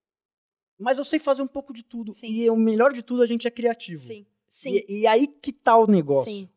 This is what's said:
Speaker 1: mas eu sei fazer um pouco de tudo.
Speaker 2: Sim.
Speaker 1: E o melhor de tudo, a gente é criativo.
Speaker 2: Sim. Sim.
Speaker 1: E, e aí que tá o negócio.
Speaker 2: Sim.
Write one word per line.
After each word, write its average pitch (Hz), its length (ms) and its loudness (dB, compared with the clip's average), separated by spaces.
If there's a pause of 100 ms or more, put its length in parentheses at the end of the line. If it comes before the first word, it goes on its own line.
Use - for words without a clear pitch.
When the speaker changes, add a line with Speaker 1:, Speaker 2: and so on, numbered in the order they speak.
(800)
Speaker 1:
mas 247 200 -4
eu 277 60 -8
sei 311 140 -4
fazer 277 240 -2
um 262 60 -6
pouco 277 240 -12
de 233 100 -18
tudo. 220 300 -14
Speaker 2:
Sim. 226 160 -16
Speaker 1:
E 226 220 0
o 226 60 2
melhor 226 360 2
de 240 100 -12
tudo, 247 200 -2
a 233 40 4
gente 233 200 -4
é 233 40 -2
criativo. 226 540 -6
Speaker 2:
Sim. 208 220 -16 (200)
Sim. - 300 -8 (120)
Speaker 1:
E, 208 120 -6
e 220 60 2
aí 226 200 4
que - 260 -12
tá 226 240 2
o 226 100 6
negócio. 143 460 2
Speaker 2:
Sim. - 240 -12